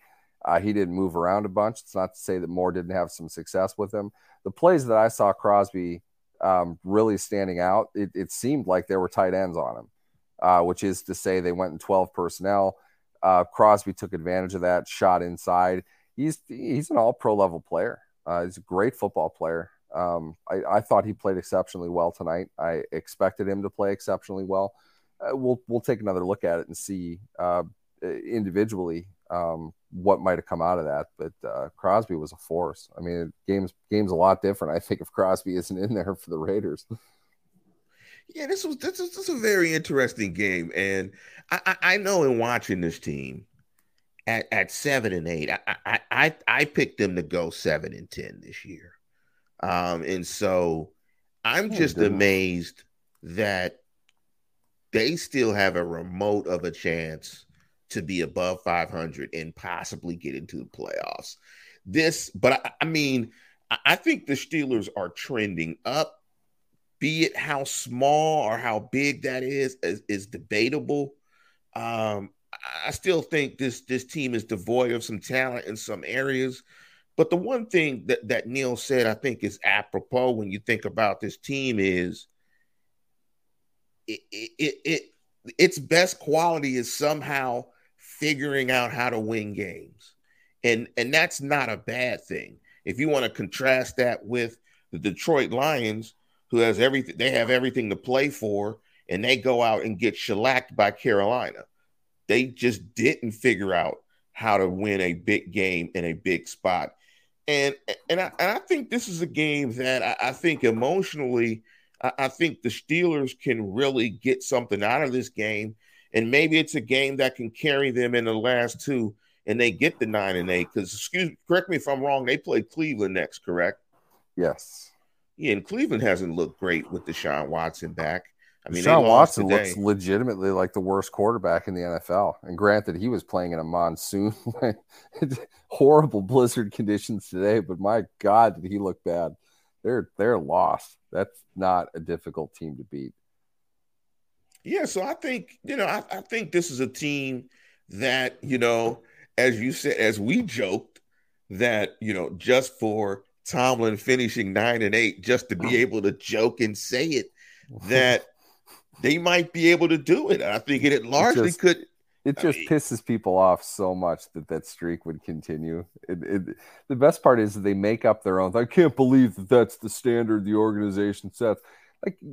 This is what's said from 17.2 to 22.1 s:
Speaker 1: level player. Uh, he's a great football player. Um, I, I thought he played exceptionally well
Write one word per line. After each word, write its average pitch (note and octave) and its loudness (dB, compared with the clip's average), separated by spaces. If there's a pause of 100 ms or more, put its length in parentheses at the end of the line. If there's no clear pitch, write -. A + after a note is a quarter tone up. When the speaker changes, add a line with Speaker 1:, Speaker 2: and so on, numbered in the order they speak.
Speaker 1:
level F#2 2
player. F2+ -4 (260)
Uh, F2 -2
he's F2+ -10
a F2+ -20
great G2+ 0
football F2+ -2
player. E2 -6 (240)
Um, E2+ -4 (120)
I, F#2+ 0
I - 2
thought G#2+ 4
he G#2+ -4
played G2+ -2
exceptionally F2+ -4
well E2+ 0